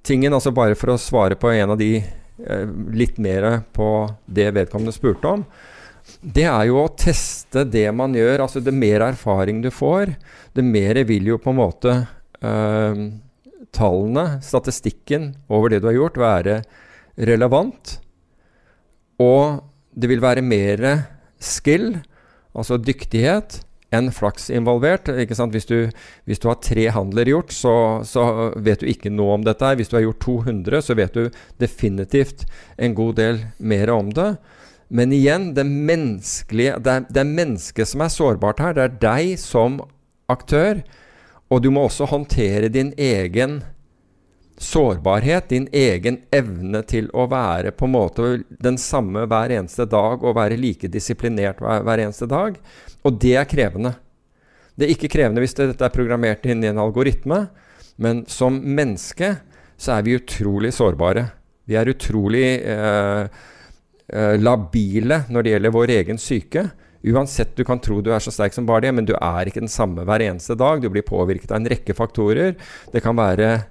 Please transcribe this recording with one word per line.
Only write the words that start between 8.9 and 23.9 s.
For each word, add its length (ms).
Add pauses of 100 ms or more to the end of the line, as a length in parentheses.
erfaring 580
du 80
får, 400 (420)
det 140
mer 380
vil 260
jo 80
på 140
en 80
måte, 320 (500)
eh, 600 (680)
tallene, 540 (180)
statistikken 840 (180)
over 240
det 100
du 60
har 80
gjort, 240
være 380 (580)
relevant. 760 (1300)
Og 440 (320)
det 140
vil 100
være 240
mer 400 (560)
skill, 640 (540)
altså 220
dyktighet, 840 (300)